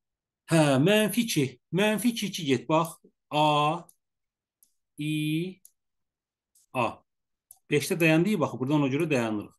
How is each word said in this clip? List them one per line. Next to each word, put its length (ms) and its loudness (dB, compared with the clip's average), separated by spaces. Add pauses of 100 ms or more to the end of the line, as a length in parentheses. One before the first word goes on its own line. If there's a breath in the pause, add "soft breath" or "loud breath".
(520)
Hə, 120 4 (200)
mənfi 400 2
iki. 220 -2 (260)
Mənfi 400 0
iki, 160 -6
iki 180 -10
get, 240 -2
bax. 280 0 (320)
A, 560 0 (1120)
I, 640 -4 (1120)
A. 160 -2 (840)
Beşdə 280 0
dayandı, 400 4
bax, 200 -2
buradan 220 0
ona 100 0
görə 180 -2
dayanırıq. 500 -2